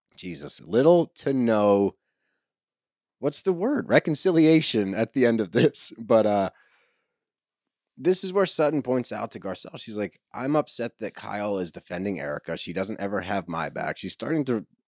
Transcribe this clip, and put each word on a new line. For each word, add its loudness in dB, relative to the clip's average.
Jesus. -10
Little 4
to -4
no, 4
what's -4
the 0
word? -2
Reconciliation 4
at -2
the 4
end 2
of -4
this. 2
<laughs> -18
But, 4
uh, 2
this 0
is -4
where 2
Sutton 2
points -2
out -6
to -14
Garcelle, -10
she's -10
like, -6
"I'm -4
upset -4
that -8
Kyle -6
is -6
defending -8
Erica. -8
She -10
doesn't -6
ever -4
have -6
my -6
back." -8
She's -6
starting -4
to, -2